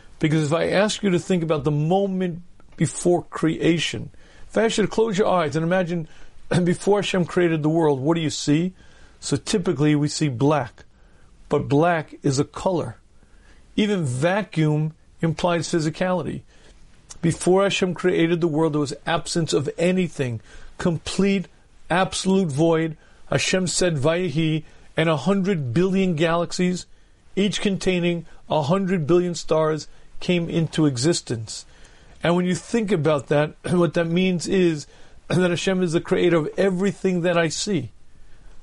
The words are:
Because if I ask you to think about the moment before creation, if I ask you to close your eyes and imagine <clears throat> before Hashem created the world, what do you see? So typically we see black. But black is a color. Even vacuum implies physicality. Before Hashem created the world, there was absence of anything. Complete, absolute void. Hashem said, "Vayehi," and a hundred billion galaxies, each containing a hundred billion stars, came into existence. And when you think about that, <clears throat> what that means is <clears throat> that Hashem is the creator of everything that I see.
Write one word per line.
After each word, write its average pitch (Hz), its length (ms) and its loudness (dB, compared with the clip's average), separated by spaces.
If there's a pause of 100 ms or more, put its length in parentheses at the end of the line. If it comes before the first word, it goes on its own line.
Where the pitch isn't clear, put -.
(180)
Because 156 260 2
if 143 80 0
I 170 160 0
ask 196 340 0
you 202 80 2
to 175 80 2
think 180 240 0
about 156 220 -2
the 156 60 2
moment 180 720 0 (340)
before 175 480 0
creation, 160 880 -2 (380)
if - 100 -2
I 208 60 4
ask 226 140 0
you 208 60 2
to 175 60 -2
close 220 260 0
your 208 120 2
eyes 170 260 0
and 160 100 0
imagine 175 440 -2 (420)
<clears throat> 170 140 2
before 196 340 2
Hashem 185 260 0
created 165 380 2
the 151 60 2
world, 151 320 2
what 151 140 2
do 170 60 0
you 151 100 -2
see? 165 440 0 (460)
So - 160 -2
typically 151 580 0
we 147 140 2
see 151 200 -2
black. 135 560 0 (640)
But 139 200 0
black 156 460 2 (100)
is 139 160 0
a 143 40 2
color. 143 520 -4 (800)
Even 202 280 0
vacuum 156 880 0 (300)
implies 165 460 0
physicality. 175 760 -2 (800)
Before 175 400 2
Hashem 190 320 0
created 170 460 0
the 170 80 0
world, 160 260 0
there 151 60 2
was 139 140 -4 (120)
absence 165 460 -2
of 156 260 0
anything. 165 640 -2 (380)
Complete, 185 680 0 (420)
absolute 190 600 0
void. 160 480 0 (340)
Hashem 180 380 0
said, 180 280 0
"Vayehi," 156 680 0 (320)
and 160 120 2
a 160 80 2
hundred 170 560 0
billion 185 440 2
galaxies, 170 720 0 (500)
each 196 240 0
containing 175 640 0 (220)
a 151 140 0
hundred 180 440 0
billion 175 300 2
stars, 156 500 0 (340)
came 170 280 0
into 160 380 0
existence. 127 800 -2 (580)
And 170 140 2
when 180 80 0
you 180 100 0
think 220 380 -2
about 151 360 0
that, 147 260 2 (100)
<clears throat> 127 60 -8
what 170 240 2
that 170 120 0
means 180 400 0
is 170 400 2 (220)
<clears throat> - 200 -20
that 180 220 2
Hashem 185 320 0
is 175 100 0
the 170 80 2
creator 175 360 2
of 156 200 0
everything 185 640 0
that 180 140 0
I 170 120 2
see. 151 420 -4 (720)